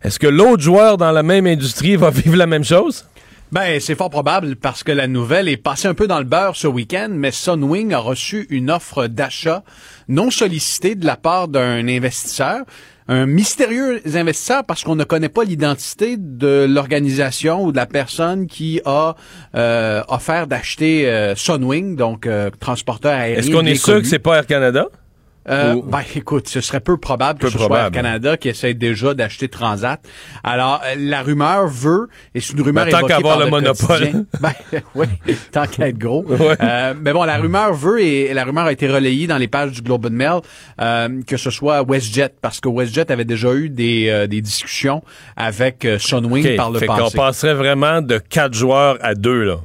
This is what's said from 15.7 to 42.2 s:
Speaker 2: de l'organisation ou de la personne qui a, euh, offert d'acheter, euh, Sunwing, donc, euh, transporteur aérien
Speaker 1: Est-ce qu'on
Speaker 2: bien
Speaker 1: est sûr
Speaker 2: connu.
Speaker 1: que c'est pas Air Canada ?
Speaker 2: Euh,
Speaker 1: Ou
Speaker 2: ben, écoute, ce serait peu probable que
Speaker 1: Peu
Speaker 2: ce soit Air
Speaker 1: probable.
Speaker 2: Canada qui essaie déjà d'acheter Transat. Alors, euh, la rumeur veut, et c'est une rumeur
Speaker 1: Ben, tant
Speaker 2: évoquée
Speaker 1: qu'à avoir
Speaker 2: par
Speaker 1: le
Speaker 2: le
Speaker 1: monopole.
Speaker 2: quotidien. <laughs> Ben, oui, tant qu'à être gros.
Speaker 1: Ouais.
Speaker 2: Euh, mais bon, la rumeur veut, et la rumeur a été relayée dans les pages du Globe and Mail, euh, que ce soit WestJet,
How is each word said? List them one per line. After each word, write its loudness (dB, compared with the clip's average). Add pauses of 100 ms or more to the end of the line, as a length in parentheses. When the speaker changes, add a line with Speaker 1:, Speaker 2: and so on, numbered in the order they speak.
Speaker 2:
de 2
l'organisation 0
ou 0
de 0
la 0
personne -4
qui -6
a, 0 (400)
euh, 0
offert -2
d'acheter, 0
euh, 0
Sunwing, -2
donc, -4
euh, -2 (100)
transporteur -4
aérien -2
Speaker 1:
Est-ce 0
qu'on 4
Speaker 2:
bien 2
Speaker 1:
est 2
sûr 4
Speaker 2:
connu. 6
Speaker 1:
que -2
c'est 2
pas 2
Air 0
Canada ? 2 (600)
Speaker 2:
Euh, 2
Speaker 1:
Ou -2
Speaker 2:
ben, -4 (140)
écoute, -4
ce -4
serait -4
peu 0
probable -2
que -4
Speaker 1:
Peu 0
Speaker 2:
ce -4
soit 2
Air 2
Speaker 1:
probable. 2
Speaker 2:
Canada 0
qui -4
essaie -2
déjà 0
d'acheter -4
Transat. -4 (420)
Alors, 0
euh, -4
la -2
rumeur 0
veut, 0 (260)
et -4
c'est -10
une 0
rumeur 2
Speaker 1:
Ben, 0
tant 4
Speaker 2:
évoquée 4
Speaker 1:
qu'à 4
avoir 4
Speaker 2:
par 2
Speaker 1:
le 4
Speaker 2:
le 2
Speaker 1:
monopole. 2
Speaker 2:
quotidien. 0
<laughs> -6
Ben, 0 (420)
oui, 0 (460)
tant 0
qu'à -2
être -6
gros. -2
Speaker 1:
Ouais. 2
Speaker 2:
Euh, 0
mais 0
bon, 2
la 0
rumeur 0
veut, 2
et 2
la 0
rumeur -2
a 2
été -2
relayée 2
dans 0
les 0
pages -2
du -12
Globe -2
and -2
Mail, 0 (420)
euh, -2
que -4
ce -4
soit 0
WestJet, 0 (100)